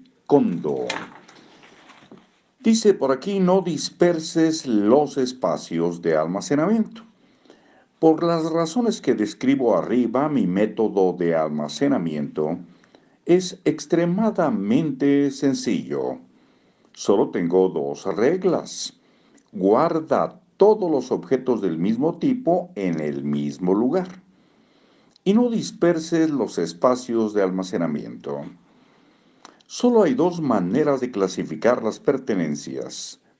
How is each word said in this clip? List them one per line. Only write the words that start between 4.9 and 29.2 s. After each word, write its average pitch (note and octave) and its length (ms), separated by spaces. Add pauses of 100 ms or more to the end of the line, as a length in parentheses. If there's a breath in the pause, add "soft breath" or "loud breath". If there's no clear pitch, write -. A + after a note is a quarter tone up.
espacios E2+ 840
de E2 140
almacenamiento. C#3+ 880 (920 soft breath)
Por D#3+ 240
las E3 300
razones E3+ 480
que B2 140
describo A#2 600
arriba, A2 540
mi B2+ 180
método F#2+ 680
de E2+ 200
almacenamiento D#2 1200 (680 loud breath)
es F3+ 400
extremadamente D3 1700
sencillo. G2 880 (720 soft breath)
Solo A2+ 380
tengo F#2 400
dos C#2+ 340
reglas. C#3+ 880 (580 soft breath)
Guarda A#2+ 920 (160)
todos G3+ 320
los C3+ 200
objetos A#2 520
del D#2+ 160
mismo A2+ 400
tipo D#3+ 560
en F2+ 260
el C#2+ 240
mismo D2 480
lugar. C#3 480 (1040 soft breath)
Y F#3+ 80
no A#3+ 160
disperses E3 800
los B2+ 300
espacios A2+ 720
de G#2 100
almacenamiento. D2+ 1000 (1200 soft breath)